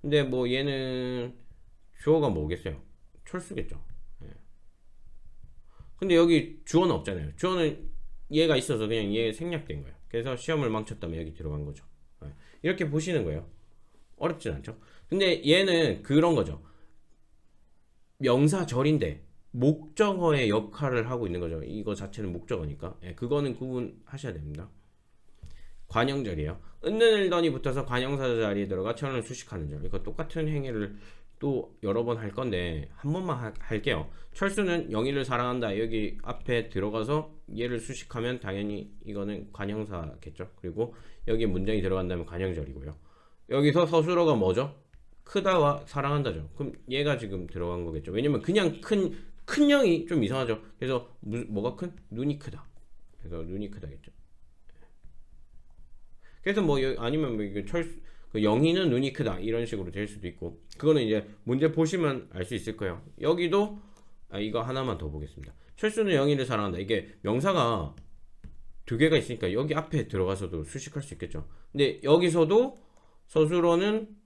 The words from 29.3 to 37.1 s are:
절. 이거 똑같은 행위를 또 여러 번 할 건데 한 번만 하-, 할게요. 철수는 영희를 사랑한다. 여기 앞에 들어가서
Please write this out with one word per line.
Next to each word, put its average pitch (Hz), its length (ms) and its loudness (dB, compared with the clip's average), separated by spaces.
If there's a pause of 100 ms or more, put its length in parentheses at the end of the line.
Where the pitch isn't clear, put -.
절. 73 160 -8
이거 92 180 0
똑같은 160 460 -4
행위를 120 480 -2 (420)
또 - 440 -2
여러 107 220 2
번 117 140 0
할 107 140 -6
건데 90 600 -2
한 143 180 -2
번만 170 260 -2
하-, 113 220 -6
할게요. 107 500 -2 (220)
철수는 196 580 0
영희를 131 340 0
사랑한다. 120 540 0
여기 110 440 0
앞에 - 480 -2
들어가서 110 640 -2 (240)